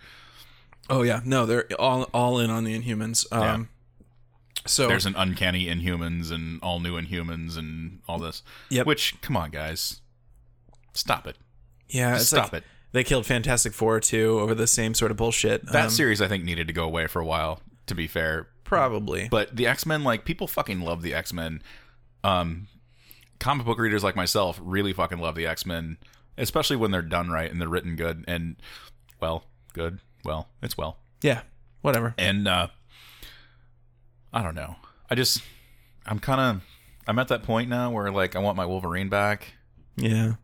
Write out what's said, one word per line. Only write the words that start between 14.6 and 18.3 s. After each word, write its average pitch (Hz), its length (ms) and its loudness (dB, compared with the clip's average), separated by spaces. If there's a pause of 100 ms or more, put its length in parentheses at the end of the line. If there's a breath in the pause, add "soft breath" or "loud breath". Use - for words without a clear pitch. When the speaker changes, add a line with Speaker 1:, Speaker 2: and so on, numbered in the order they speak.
Speaker 1:
same 113 280 2
sort 110 160 2
of 107 60 -2
bullshit. 113 500 2
Speaker 2:
That 139 180 4
Speaker 1:
Um, 110 60 0
Speaker 2:
series, 113 280 4
I 101 80 4
think, 95 160 0
needed 85 240 -2
to 82 60 -6
go 82 100 0
away 82 240 0
for - 120 -2
a 82 60 -2
while, 80 360 -2 (260)
to - 80 -6
be 82 120 -2
fair. 80 400 -2 (160)